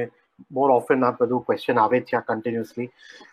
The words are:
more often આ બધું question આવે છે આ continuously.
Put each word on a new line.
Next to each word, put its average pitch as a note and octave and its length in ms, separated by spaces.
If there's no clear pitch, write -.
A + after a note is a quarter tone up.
more C#3+ 200
often B2+ 340
આ B2 60
બધું B2 320
question A#2 360
આવે A#2 220
છે B2 160
આ - 20
continuously. A#2 680